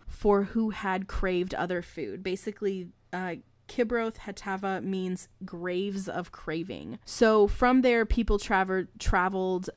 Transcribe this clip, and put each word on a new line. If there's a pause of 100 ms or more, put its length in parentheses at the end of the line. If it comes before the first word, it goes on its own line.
for
who
had
craved
other
food."
Basically, (240)
uh, (320)
Kibroth
Hatava
means (160)
graves
of
craving.
So
from
there,
people
traver-, (100)
traveled,